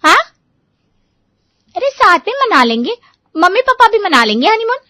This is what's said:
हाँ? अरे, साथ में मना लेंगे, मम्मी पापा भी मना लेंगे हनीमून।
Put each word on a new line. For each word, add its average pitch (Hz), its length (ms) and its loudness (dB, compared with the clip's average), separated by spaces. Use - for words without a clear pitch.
हाँ? 320 120 4
अरे, 494 140 -2
साथ 403 280 2
में 427 160 -6
मना 440 300 0
लेंगे, 240 320 -4
मम्मी 359 240 0
पापा 508 280 2
भी 427 100 0
मना 330 260 0
लेंगे 220 220 -2
हनीमून। 453 320 -2